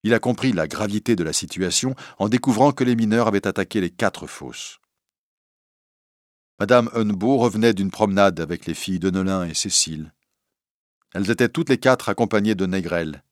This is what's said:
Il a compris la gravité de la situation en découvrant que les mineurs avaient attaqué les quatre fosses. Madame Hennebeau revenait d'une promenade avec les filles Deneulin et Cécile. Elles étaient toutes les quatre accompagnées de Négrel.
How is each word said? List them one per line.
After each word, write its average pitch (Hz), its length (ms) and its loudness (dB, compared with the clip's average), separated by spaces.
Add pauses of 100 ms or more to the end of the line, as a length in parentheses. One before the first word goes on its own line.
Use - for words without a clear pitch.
Il 107 100 2
a 113 60 4
compris 123 340 -2
la 80 140 0
gravité 104 480 -2
de 87 80 -4
la 78 100 -4
situation 92 600 -4 (240)
en 101 100 0
découvrant 127 440 2
que 135 100 -2
les 123 120 2
mineurs 113 320 2
avaient 101 200 0
attaqué 98 340 -2
les 90 80 -2
quatre 90 380 -4
fosses. - 500 -16 (1800)
Madame 117 340 4
Hennebeau 110 460 0
revenait 113 340 2
d'une 98 160 -2
promenade 98 500 2
avec 82 280 -6
les 82 80 -6
filles 92 240 -4
Deneulin 92 460 0
et 82 100 -8
Cécile. 80 580 -4 (1040)
Elles 95 160 -2
étaient 117 180 2
toutes 160 200 -4
les 127 100 4
quatre 127 280 2
accompagnées 107 460 2
de 95 140 0
Négrel. 85 640 -4